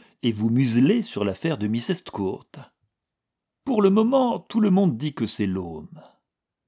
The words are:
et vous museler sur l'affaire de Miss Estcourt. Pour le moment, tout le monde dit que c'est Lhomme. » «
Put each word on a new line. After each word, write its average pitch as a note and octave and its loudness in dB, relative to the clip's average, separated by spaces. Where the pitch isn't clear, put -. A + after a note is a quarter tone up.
et A#2+ 2
vous A2 0
museler B2 4
sur G2+ -4
l'affaire G2 -2
de G#2 -4
Miss A2+ -2
Estcourt. G#2+ -6
Pour A3 2
le F#3+ 6
moment, A3+ 2
tout A3 -2
le G#3 4
monde F3+ 4
dit C#3 -6
que A2+ -4
c'est - -4
Lhomme. » « F2 -8